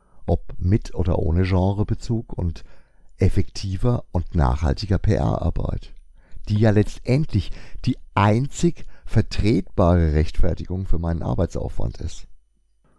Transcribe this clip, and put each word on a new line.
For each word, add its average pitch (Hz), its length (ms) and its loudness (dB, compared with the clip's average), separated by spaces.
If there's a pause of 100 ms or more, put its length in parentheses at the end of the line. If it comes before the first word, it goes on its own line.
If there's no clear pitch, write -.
(260)
ob - 320 -2
mit 90 360 0
oder 85 240 0
ohne 85 260 2
Genrebezug, 101 880 -2
und 82 280 -4 (540)
effektiver 101 960 0
und 87 220 -4
nachhaltiger 82 640 0
P-R-Arbeit, - 960 -2 (560)
die 107 80 2
ja 107 140 6
letztendlich 110 800 0 (340)
die 127 100 0 (180)
einzig 113 680 2 (220)
vertretbare 92 1080 2
Rechtfertigung 85 720 2
für - 120 6
meinen 85 240 -2
Arbeitsaufwand - 800 -2
ist. - 240 -8 (720)